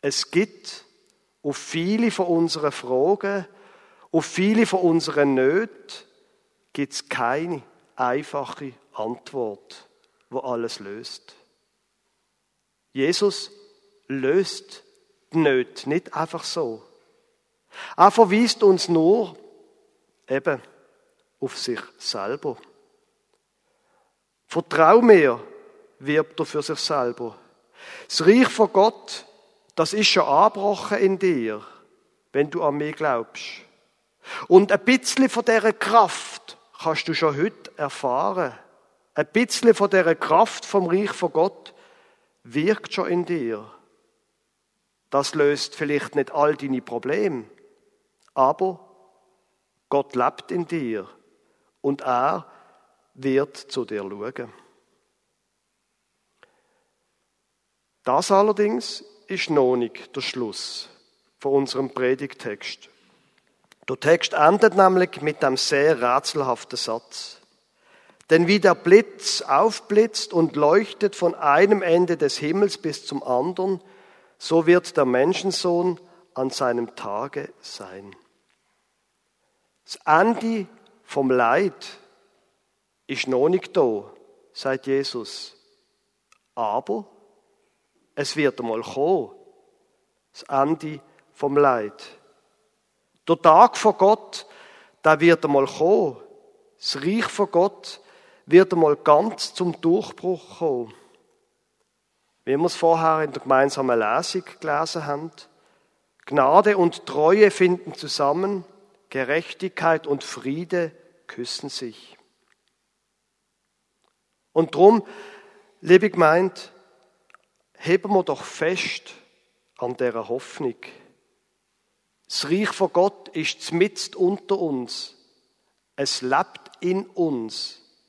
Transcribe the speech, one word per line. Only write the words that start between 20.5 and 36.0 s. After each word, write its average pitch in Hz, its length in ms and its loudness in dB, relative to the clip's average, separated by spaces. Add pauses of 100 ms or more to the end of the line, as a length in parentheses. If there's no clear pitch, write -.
auf - 180 -8
sich 120 220 -6 (180)
selber. 113 600 -8 (1900)
„Vertrau 165 540 4
mir“, 160 400 6 (580)
wirbt 151 400 -2
er 156 80 -4
für - 160 -6
sich 151 160 -6
selber. 120 580 -6 (720)
Das - 180 -4
Reich 226 240 8
von 214 240 0
Gott - 520 0 (520)
das 165 160 0
ist 208 160 0
schon - 160 2
angebrochen 202 720 0
in 190 200 2
dir, 120 440 -2 (720)
wenn 143 180 0
du 165 120 -6
an 147 160 -2
mich 147 180 -6
glaubst. 127 480 -4 (1040)
Und 190 240 8
ein 202 120 0
bisschen 262 440 2
von - 160 -4
dieser 220 300 2
Kraft - 840 0 (240)